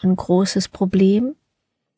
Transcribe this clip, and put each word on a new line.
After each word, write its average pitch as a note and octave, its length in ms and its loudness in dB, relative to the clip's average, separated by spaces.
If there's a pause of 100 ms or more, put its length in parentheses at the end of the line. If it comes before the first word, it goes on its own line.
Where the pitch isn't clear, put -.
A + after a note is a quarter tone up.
ein F#3 140 2
großes F#3 540 -2
Problem. G3 640 0 (640)